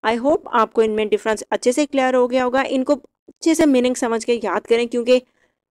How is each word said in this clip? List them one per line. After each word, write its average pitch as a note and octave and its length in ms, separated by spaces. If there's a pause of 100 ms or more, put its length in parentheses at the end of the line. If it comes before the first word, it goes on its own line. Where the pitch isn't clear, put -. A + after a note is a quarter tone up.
I A3 140
hope C#4 360
आपको A3 280
इनमें G#3+ 260
डिफरेंस G#3+ 360
अच्छे - 280
से D4 140
क्लियर C4 280
हो B3 140
गया B3+ 160
होगा। B3 200
इनको C4+ 300
अच्छे - 600
से D#4+ 120
मीनिंग B3+ 300
समझ A#3 280
के A#3+ 100
याद G#3+ 320
करें, A#3 220
क्योंकि A#3+ 240 (580)